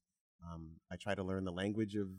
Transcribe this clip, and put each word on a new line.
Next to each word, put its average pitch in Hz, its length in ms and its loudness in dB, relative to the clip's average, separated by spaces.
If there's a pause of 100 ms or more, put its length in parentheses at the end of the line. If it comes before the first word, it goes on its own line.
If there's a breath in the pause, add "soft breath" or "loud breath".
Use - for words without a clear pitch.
(460)
Um, 82 280 -8 (180)
I 90 60 -6
try 101 180 2
to 98 80 2
learn 95 220 2
the 92 60 0
language 101 440 2
of 101 240 2